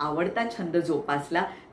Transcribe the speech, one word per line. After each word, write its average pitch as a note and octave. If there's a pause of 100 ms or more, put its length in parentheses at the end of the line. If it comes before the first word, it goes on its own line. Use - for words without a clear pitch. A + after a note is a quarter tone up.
आवडता F#3
छंद F3
जोपासला D#3+ (280)